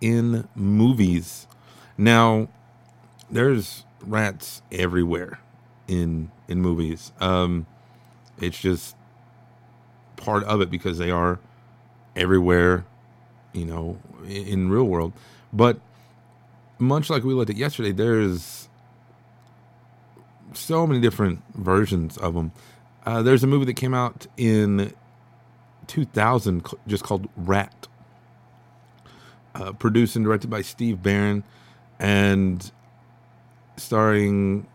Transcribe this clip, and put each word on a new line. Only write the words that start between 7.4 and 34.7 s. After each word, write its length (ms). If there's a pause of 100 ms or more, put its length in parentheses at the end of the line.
it's 220
just 360 (1200)
part 280
of 160
it 100
because 280
they 120
are 280 (800)
everywhere, 680 (680)
you 120
know, 340 (260)
i-, 40
in 400
real 160
world. 280 (400)
But 280 (960)
much 300
like 140
we 100
looked 180
at 60
yesterday, 360
there's 760 (1800)
so 340
many 140
different 420 (120)
versions 640
of 180
'em. 160 (540)
Uh, 160
there's 200
a 40
movie 180
that 100
came 200
out 320 (100)
in 560 (960)
two 200
thousand 600
c-, 100 (120)
just 160
called 320
Rat. 500 (1700)
Uh, 160
produced 460
and 80
directed 240
by 140
Steve 400
Barron 420 (540)
and 760 (1040)
starring, 960